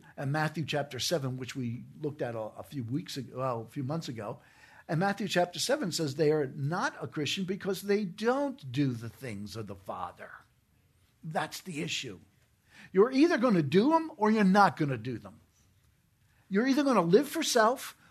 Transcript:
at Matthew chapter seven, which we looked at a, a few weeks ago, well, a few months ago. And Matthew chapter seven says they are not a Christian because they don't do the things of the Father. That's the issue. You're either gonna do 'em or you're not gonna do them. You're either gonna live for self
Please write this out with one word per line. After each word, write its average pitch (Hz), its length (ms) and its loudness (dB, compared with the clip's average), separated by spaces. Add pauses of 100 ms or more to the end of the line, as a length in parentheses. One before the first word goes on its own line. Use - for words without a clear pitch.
(180)
at 139 100 -6
Matthew 151 380 -2
chapter 139 340 -4
seven, 131 380 -2
which 127 180 -10
we 123 280 -6 (180)
looked 151 200 -4
at 120 140 -4
a, 110 140 -6 (100)
a - 40 -12
few 143 200 -10
weeks 143 340 -6
ago, 120 200 -10
well, 123 300 -2
a - 40 -20
few 143 120 -8
months 156 260 -6
ago. 113 280 -8 (500)
And 156 120 -2
Matthew 196 280 -2
chapter 175 300 0
seven 240 340 -2
says 143 220 -4
they 151 180 2
are 143 240 0
not 175 460 -2
a 160 60 -8
Christian - 360 -4
because 185 380 -6
they 202 240 0
don't 240 680 -4
do 135 220 0
the 113 160 -10
things 104 460 -12
of 113 100 -10
the 98 100 -12
Father. 92 540 -10 (920)
That's 156 380 -6
the 156 200 -10
issue. 123 380 -8 (720)
You're 208 200 6
either 302 260 6
gonna 214 240 4
do 185 320 4
'em 320 240 2
or 208 140 4
you're 220 120 6
not 190 340 6
gonna 139 200 -2
do 113 200 -8
them. 98 240 -18 (1080)
You're 214 180 2
either 269 160 4
gonna 247 180 4
live 190 260 6
for 330 160 -4
self - 520 2 (160)